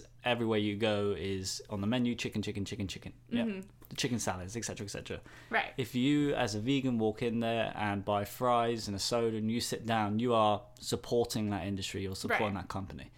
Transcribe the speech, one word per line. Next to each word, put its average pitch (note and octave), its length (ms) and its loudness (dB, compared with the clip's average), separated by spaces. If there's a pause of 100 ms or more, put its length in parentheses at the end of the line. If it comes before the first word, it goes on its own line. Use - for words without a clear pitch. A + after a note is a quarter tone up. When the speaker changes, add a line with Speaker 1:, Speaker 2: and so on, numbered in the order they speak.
(240)
Speaker 1:
everywhere A#2 360 4
you G#2 160 2
go G2+ 420 2
is F#2+ 500 -4
on G#2 140 -4
the G2+ 40 0
menu, A#2+ 280 2
chicken, A2+ 260 -4
chicken, G2+ 240 -4
chicken, G2 240 -4
chicken. - 240 -10 (160)
Yep. A#3 180 0
Speaker 2:
Mm-hmm. G3 140 -4 (300)
Speaker 1:
The - 60 -8
chicken B2 220 0
salads, F#2+ 380 -4
et A2 80 -4
cetera, G2+ 220 -6
et G2 40 -10
cetera. - 300 -8 (300)
Speaker 2:
Right. A3 260 0
Speaker 1:
If B2 180 -4
you, C#3+ 400 4
as A2+ 200 2
a G#2 60 -2
vegan, B2+ 380 2
walk A2 240 2
in A#2 180 0
there A2+ 360 0
and G2+ 280 -2
buy G2+ 200 2
fries A#2 640 2
and G2+ 80 -2
a G2+ 40 -6
soda A#2 360 2
and A2 140 0
you A#2 100 0
sit - 240 -4
down, A2 340 2
you A#2+ 140 2
are G#2+ 300 6 (180)
supporting A#2 680 0
that F#2+ 160 -2
industry, G2 360 -4
you're F#2+ 140 -4
supporting G#2+ 380 0
Speaker 2:
Right. F#2 80 -4
Speaker 1:
that - 60 -12
company. - 500 -8